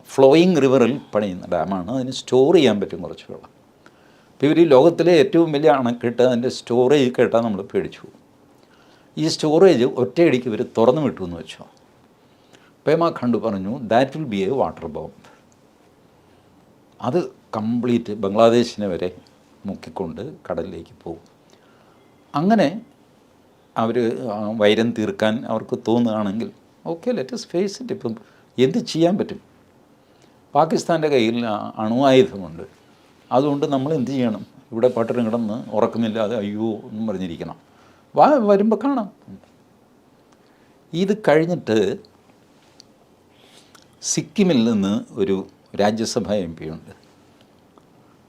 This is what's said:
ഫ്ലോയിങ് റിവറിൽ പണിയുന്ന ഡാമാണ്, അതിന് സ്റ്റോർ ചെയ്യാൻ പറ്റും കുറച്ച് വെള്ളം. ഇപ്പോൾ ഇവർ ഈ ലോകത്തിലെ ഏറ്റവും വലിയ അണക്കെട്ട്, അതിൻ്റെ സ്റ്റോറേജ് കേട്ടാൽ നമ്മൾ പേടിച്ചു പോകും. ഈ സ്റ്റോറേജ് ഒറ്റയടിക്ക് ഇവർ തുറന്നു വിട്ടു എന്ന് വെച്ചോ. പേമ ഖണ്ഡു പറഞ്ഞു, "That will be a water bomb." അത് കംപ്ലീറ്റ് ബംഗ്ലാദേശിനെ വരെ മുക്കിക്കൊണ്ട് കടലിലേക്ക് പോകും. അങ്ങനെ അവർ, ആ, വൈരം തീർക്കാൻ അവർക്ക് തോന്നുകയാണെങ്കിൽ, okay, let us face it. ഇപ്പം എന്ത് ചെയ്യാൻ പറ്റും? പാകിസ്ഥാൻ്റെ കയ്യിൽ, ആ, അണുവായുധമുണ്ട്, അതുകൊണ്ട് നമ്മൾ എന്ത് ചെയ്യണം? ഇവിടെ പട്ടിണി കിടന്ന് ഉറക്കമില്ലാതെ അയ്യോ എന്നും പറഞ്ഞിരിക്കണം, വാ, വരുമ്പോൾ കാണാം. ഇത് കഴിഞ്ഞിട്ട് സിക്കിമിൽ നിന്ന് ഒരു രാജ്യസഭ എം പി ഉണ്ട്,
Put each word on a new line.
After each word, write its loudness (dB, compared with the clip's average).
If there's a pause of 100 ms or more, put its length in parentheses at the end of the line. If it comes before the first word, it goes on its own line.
ഫ്ലോയിങ് 6
റിവറിൽ 4 (140)
പണിയുന്ന -4
ഡാമാണ്, -4
അതിന് -6
സ്റ്റോർ 2
ചെയ്യാൻ 4
പറ്റും -8
കുറച്ച് -14
വെള്ളം. -18 (800)
ഇപ്പോൾ -2
ഇവർ 4
ഈ 8
ലോകത്തിലെ 6
ഏറ്റവും 4
വലിയ 4
അണക്കെട്ട്, 0
അതിൻ്റെ 2
സ്റ്റോറേജ് 2
കേട്ടാൽ 2
നമ്മൾ -2
പേടിച്ചു -6
പോകും. -20 (920)
ഈ -2
സ്റ്റോറേജ് 4
ഒറ്റയടിക്ക് 0
ഇവർ -4 (120)
തുറന്നു 4
വിട്ടു -4
എന്ന് -10
വെച്ചോ. -18 (1200)
പേമ 2
ഖണ്ഡു -2
പറഞ്ഞു, -6
"That 0
will -10
be -4
a -2
water -4
bomb." -10 (1900)
അത് -2
കംപ്ലീറ്റ് -4
ബംഗ്ലാദേശിനെ 2
വരെ -6 (500)
മുക്കിക്കൊണ്ട് -10 (160)
കടലിലേക്ക് -10
പോകും. -14 (1120)
അങ്ങനെ 0 (960)
അവർ, -2
ആ, -6
വൈരം 2
തീർക്കാൻ -2
അവർക്ക് -6 (100)
തോന്നുകയാണെങ്കിൽ, -2 (380)
okay, -6
let -8
us -10 (160)
face -6
it. -10
ഇപ്പം -10 (220)
എന്ത് 2
ചെയ്യാൻ 0
പറ്റും? -8 (1120)
പാകിസ്ഥാൻ്റെ 0
കയ്യിൽ, 0
ആ, -8
അണുവായുധമുണ്ട്, 2 (720)
അതുകൊണ്ട് 0
നമ്മൾ -4
എന്ത് -4
ചെയ്യണം? -4 (260)
ഇവിടെ 2
പട്ടിണി -2
കിടന്ന് -4
ഉറക്കമില്ലാതെ -2
അയ്യോ -6
എന്നും -6
പറഞ്ഞിരിക്കണം, -10 (500)
വാ, 8
വരുമ്പോൾ 2
കാണാം. -4 (1800)
ഇത് -2 (120)
കഴിഞ്ഞിട്ട് 2 (2000)
സിക്കിമിൽ 0
നിന്ന് 0 (100)
ഒരു -2 (340)
രാജ്യസഭ -2
എം -4
പി -14
ഉണ്ട്, -14 (1400)